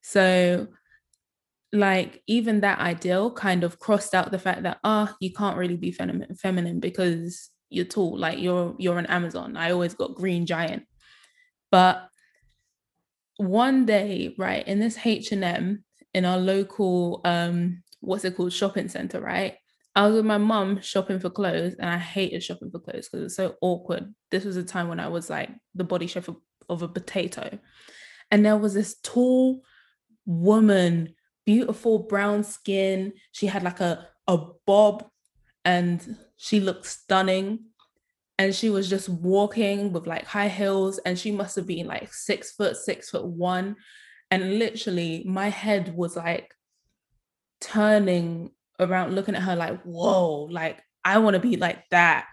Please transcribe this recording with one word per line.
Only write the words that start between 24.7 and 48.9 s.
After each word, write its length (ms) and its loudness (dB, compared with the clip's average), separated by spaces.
when 120 -6
I 100 -6
was, 200 -6
like, 200 -6
the 80 -4
body 240 -2
shape 200 -8
of, 100 -12
of 120 -4
a 60 -6
potato. 720 -8
And 140 8
there 120 6
was 160 0
this 300 -2
tall 600 2
woman, 880 4
beautiful 540 2
brown 440 0
skin. 720 -2
She 160 -4
had, 160 -2
like, 160 -4
a, 280 -2
a 100 4
bob, 420 6
and 520 0
she 220 0
looked 260 -2
stunning. 800 0
And 180 2
she 140 0
was 200 0
just 200 -4
walking 840 0
with, 160 -6
like, 180 -6
high 240 -2
heels, 500 0
and 180 -4
she 140 -4
must 240 -4
have 100 -4
been, 220 -6
like, 260 -10
six 380 -6
foot, 260 -2
six 320 -8
foot 160 -6
one. 500 -4
And 300 0
literally 640 -4
my 240 -2
head 460 -2
was, 200 -4
like, 380 -6
turning 920 2
around, 340 0